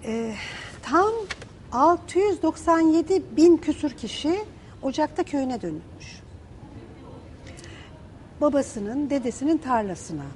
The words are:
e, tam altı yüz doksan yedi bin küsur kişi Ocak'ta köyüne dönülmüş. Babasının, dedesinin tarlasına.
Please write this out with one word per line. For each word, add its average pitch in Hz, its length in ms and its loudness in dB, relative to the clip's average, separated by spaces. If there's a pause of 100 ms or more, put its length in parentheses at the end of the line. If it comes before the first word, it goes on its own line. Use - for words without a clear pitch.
e, 226 280 -4 (500)
tam 349 280 4 (600)
altı 339 480 2
yüz 403 220 2
doksan 330 380 2
yedi 320 440 4 (140)
bin 330 200 10
küsur 302 340 -2
kişi 311 480 -2 (420)
Ocak'ta 302 420 -2
köyüne 254 380 -2
dönülmüş. - 600 -10 (2250)
Babasının, 269 680 0
dedesinin 277 480 0
tarlasına. 196 680 -2 (100)